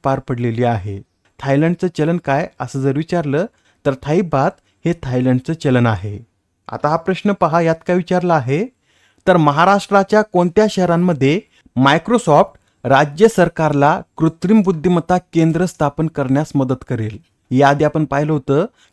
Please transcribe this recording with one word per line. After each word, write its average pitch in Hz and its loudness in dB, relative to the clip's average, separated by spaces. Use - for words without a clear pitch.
पार 135 -2
पडलेली 120 -4
आहे. 101 -4
थायलंडचं 156 0
चलन 160 -2
काय 143 -4
असं 135 -8
जर 135 -2
विचारलं, 160 -4
तर 139 0
थाई 156 0
बात 156 -2
हे 165 0
थायलंडचं 127 -2
चलन 127 0
आहे. 107 -6
आता 113 -4
हा 156 0
प्रश्न 185 -2
पहा, 170 0
यात 165 0
काय 180 0
विचारला 180 -2
आहे, 147 -2
तर 185 4
महाराष्ट्राच्या 190 2
कोणत्या 180 0
शहरांमध्ये 170 0
Microsoft 165 2
राज्य 143 4
सरकारला 160 0
कृत्रिम 175 2
बुद्धिमत्ता 175 0
केंद्र 165 0
स्थापन 160 -4
करण्यास 143 -2
मदत 131 -2
करेल? 107 -6
याआधी 139 2
आपण 151 0
पाहिलं 147 -2
होतं 147 -2